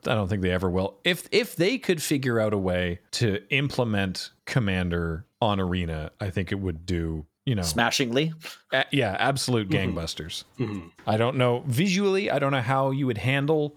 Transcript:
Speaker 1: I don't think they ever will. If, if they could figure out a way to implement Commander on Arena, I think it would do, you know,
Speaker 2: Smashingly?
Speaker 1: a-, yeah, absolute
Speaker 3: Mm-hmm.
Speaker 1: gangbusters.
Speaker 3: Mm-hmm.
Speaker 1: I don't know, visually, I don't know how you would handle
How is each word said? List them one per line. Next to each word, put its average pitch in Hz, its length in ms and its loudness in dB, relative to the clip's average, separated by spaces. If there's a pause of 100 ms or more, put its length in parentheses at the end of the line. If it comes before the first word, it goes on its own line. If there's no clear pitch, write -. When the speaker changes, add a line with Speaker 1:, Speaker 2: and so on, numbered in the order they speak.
Speaker 1:
I - 80 2
don't 101 140 0
think 98 140 0
they 92 100 2
ever 90 180 0
will. 95 320 -2
If, 175 300 -2
if 233 240 0
they 208 220 2
could 175 220 0
figure 135 380 0
out 107 140 2
a 104 60 0
way 90 420 0 (120)
to 104 300 0 (100)
implement 113 800 -2 (160)
Commander 90 800 0 (140)
on 104 180 2
Arena, 87 600 -2
I 98 100 -4
think 90 220 -2
it 101 80 -4
would 87 260 -4
do, 82 400 -2 (180)
you 127 100 0
know, 95 80 0
Speaker 2:
Smashingly? 117 680 0 (400)
Speaker 1:
a-, 135 180 2
yeah, 117 280 2
absolute 123 500 0
Speaker 3:
Mm-hmm. 95 300 0
Speaker 1:
gangbusters. 82 460 -8 (140)
Speaker 3:
Mm-hmm. 104 300 -6 (180)
Speaker 1:
I 107 120 2
don't 120 180 2
know, 123 300 2
visually, 190 640 2
I 147 80 2
don't 139 140 2
know 135 100 0
how 135 280 2
you 135 160 0
would 117 120 0
handle 143 580 0